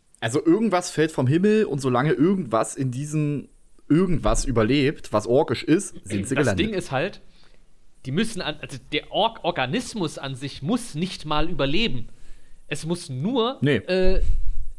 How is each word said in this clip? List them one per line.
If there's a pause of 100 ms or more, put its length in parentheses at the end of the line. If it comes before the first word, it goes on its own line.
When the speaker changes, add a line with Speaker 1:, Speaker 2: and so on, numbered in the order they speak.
(200)
Speaker 1:
Also
irgendwas
fällt
vom
Himmel
und
solange
irgendwas
in
diesem (400)
irgendwas
überlebt,
was
orkisch
ist, (100)
sind
sie
Speaker 2:
Das
Speaker 1:
gelandet.
Speaker 2:
Ding
ist
halt, (840)
die
müssen
an,
also (140)
der
Ork-Organismus
an
sich
muss
nicht
mal
überleben. (580)
Es
muss
nur,
Speaker 1:
Nee.
Speaker 2:
äh, (580)